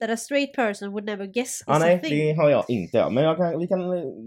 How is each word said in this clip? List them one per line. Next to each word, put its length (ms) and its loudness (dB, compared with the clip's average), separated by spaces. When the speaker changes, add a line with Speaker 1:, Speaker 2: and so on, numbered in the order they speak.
Speaker 1:
that 100 -4
a 60 -2
straight 380 -2
person 380 -4
would 120 -8
never 220 -6
guess 340 -6
is 60 -16
Speaker 2:
Ah, 100 2
Speaker 1:
a 20 4
Speaker 2:
nej, 220 4
Speaker 1:
thing?" 180 -2
Speaker 2:
det 140 2
har 80 6
jag 180 4
inte, 300 0
ja. 120 4
Men 140 2
jag 120 2
kan, 240 -2
vi 60 -2
kan, 140 0
eh, 240 -4